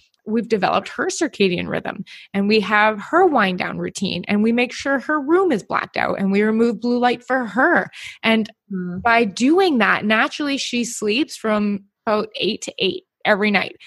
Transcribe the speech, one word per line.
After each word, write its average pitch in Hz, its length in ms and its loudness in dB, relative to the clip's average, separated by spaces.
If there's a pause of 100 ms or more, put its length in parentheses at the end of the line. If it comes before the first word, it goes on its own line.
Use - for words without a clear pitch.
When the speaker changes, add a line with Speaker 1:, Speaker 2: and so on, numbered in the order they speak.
(260)
Speaker 1:
we've 226 240 -2
developed 196 400 0
her 294 180 -4
circadian 185 600 -2
rhythm - 360 -6 (300)
and 196 140 0
we 214 120 4
have 208 420 2
her 359 240 4
wind 208 320 2
down 170 220 -6
routine 175 480 -4
and 208 160 0
we 226 80 2
make 247 200 0
sure 277 280 -2
her 302 200 -2
room 339 320 2
is 196 120 0
blacked - 340 -4
out - 220 0
and 196 120 0
we 196 120 2
remove 220 360 0
blue 240 200 0
light 240 240 0
for 254 220 -2
her. 240 440 2 (320)
And 220 280 0 (220)
Speaker 2:
Mm. 180 300 -6
Speaker 1:
by 233 220 4
doing 269 560 2
that, 196 260 2
naturally 277 520 0
she 240 260 -4
sleeps 233 520 -2
from 208 500 -2 (200)
about 214 300 0
eight - 280 -4
to - 140 -10
eight 185 280 -2 (200)
every 208 240 2
night. - 380 0